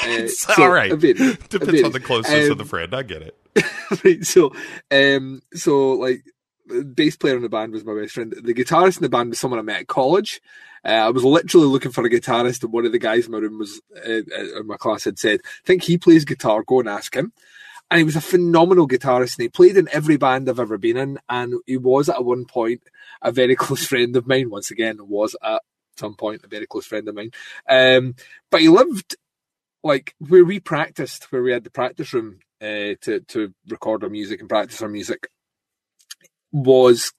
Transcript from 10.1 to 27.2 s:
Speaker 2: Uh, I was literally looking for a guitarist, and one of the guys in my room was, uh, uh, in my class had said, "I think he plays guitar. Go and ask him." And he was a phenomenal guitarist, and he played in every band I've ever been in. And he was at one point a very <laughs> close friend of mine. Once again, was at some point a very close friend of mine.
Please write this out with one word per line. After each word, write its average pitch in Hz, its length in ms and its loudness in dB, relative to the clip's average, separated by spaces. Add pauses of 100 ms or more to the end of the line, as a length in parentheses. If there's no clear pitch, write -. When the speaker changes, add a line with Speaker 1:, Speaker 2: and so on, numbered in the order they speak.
Speaker 2:
Uh, 113 60 -4
I 110 200 2
was 123 140 2
literally 151 420 4
looking 135 240 0
for 120 160 -2
a 113 40 -2
guitarist, 120 520 -2
and 110 100 -6
one 117 140 0
of 110 60 -2
the 117 80 0
guys 117 260 0
in 117 60 -14
my 110 60 -8
room 107 200 -8
was, 104 220 -14 (160)
uh, 113 240 -6 (180)
uh, 101 220 -12
in 107 80 -14
my 101 80 -12
class 107 260 -4
had 98 160 -6
said, 107 260 0
"I - 220 -20
think 185 160 2
he 175 160 0
plays 160 260 6
guitar. 113 400 -2
Go 131 140 2
and 117 100 0
ask 101 240 -10
him." 165 200 -4 (560)
And 170 100 2
he 165 60 6
was 156 120 0
a 160 40 -2
phenomenal 170 680 4
guitarist, 127 480 0
and 120 60 -8
he 117 60 -2
played 185 280 6
in 180 160 4
every 151 240 2
band 131 320 0
I've 123 100 -2
ever 110 200 -4
been 113 180 -2
in. 139 220 -6 (100)
And 123 260 -6 (120)
he 131 100 -4
was 131 320 2
at 131 160 -2
one 123 200 -2
point 117 380 -6 (400)
a 117 80 -2
very 127 260 2
<laughs> - 80 -2
close - 220 -6
friend 123 300 0
of 120 100 -2
mine. 131 240 0
Once 101 220 -12
again, 110 300 -4
was 101 420 -4
at 110 180 -4 (340)
some 107 200 -12
point 107 260 -10
a - 60 -20
very 104 180 -14
close - 180 -12
friend 107 240 -10
of 104 60 -12
mine. 107 160 -14 (380)